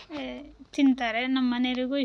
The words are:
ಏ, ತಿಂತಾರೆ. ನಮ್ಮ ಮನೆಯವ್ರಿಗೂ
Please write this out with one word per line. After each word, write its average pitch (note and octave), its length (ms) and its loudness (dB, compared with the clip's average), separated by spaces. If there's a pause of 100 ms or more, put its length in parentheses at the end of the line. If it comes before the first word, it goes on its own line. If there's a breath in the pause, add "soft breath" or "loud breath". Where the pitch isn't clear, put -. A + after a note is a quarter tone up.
(160)
ಏ, C#4 60 -6 (520)
ತಿಂತಾರೆ. B3+ 480 4 (120)
ನಮ್ಮ C4 200 2
ಮನೆಯವ್ರಿಗೂ B3+ 500 0